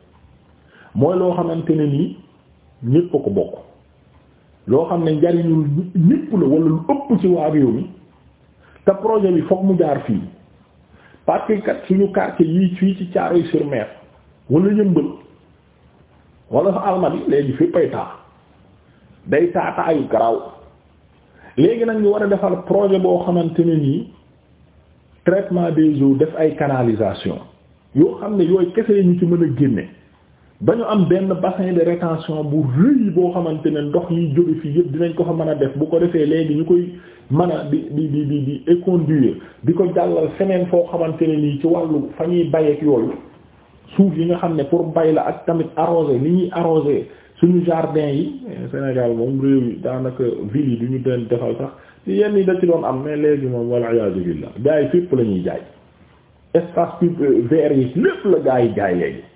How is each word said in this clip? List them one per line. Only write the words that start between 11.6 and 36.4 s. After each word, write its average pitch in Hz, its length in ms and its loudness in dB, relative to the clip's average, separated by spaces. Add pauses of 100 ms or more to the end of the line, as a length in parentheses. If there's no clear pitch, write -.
kat - 260 -4
suñu 190 240 2
quartier - 360 0
yii 180 280 0
fii 190 220 0
ci 190 140 -8
Thiaroye-sur-Mer, 151 760 -2 (640)
wala 180 240 2
Yeumbeul, 190 380 0 (1400)
wala 170 220 2
sa 175 60 -4 (120)
Almadies, 175 360 -2
léegi 139 260 0
fépp - 220 0
ay 160 140 2
taa. - 220 -10 (1120)
Day 170 260 2
taa 160 240 -2
taa 165 180 -2
yu 143 180 -2
garaaw. 113 260 2 (1200)
Léegi 226 280 4
nag 220 160 -2
ñu 202 100 4
war 208 120 0
a 202 40 0
defal 190 380 0
projet 196 340 2
boo 180 260 2
xamante 170 400 0
ne 165 100 2
nii 156 320 0 (1160)
traitement 180 460 0
des 151 300 2
eaux, 139 140 4
def 156 220 2
ay 156 180 0
canalisation. 110 840 -2 (560)
Yoo 156 240 4
xam 208 180 -4
ne 180 60 2
yooyu 175 300 2
kese 220 180 0 (120)
ñu 175 160 4
ci 180 60 2
mën 170 180 2
a 135 160 -2
génne. 123 260 0 (760)
Ba 113 140 4
ñu 233 80 -4
am 208 240 2
benn 190 200 2 (140)
bassin 185 320 -2
de 170 80 2
rétention 165 640 -2
bu 147 200 0 (140)
rëy 226 380 4
boo 180 180 2
xamante 165 360 -4
ne 147 200 -2
ndox 156 220 -2
yi 165 240 -2
jóge 170 260 2
fii 147 160 -4
yëpp 170 140 0
dinañ 160 240 -2
ko 175 100 0
fa 175 80 -2
mën 160 160 -2
a 151 60 0
def. 139 220 -2
Bu 151 100 0
ko 165 120 0
defee 170 260 0
léegi 156 300 0